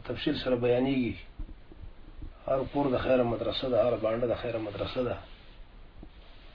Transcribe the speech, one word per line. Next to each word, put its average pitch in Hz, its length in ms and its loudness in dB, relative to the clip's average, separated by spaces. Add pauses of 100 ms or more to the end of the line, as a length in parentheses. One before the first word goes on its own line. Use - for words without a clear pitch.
تفصیل 131 340 -2
سره 127 180 2
بیانېږي. 123 580 4 (1300)
هر 135 120 2 (120)
کور 143 180 2
د 123 80 4
خیره 127 240 4
مدرسه 120 460 0
ده، 123 80 4 (100)
هر 117 160 4
بانډه 117 240 2
د 113 80 2
خیره 113 240 -2
مدرسه 104 440 -4
ده، 107 140 0 (1400)